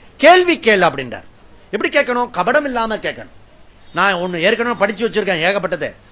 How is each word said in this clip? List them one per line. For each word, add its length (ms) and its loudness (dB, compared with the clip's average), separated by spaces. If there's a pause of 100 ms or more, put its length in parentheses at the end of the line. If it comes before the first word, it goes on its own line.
(180)
கேள்வி 420 6
கேளு 240 2
அப்படின்றார். 400 -4 (480)
எப்படி 260 -2
கேட்கணும்? 360 0
கபடம் 300 0
இல்லாம 340 -4
கேட்கணும். 320 -10 (640)
நான் 200 2
ஒண்ணு 240 -4
ஏற்கனவே 380 0
படிச்சு 340 -2
வச்சிருக்கேன் 320 -2
ஏகப்பட்டது. 520 -2 (180)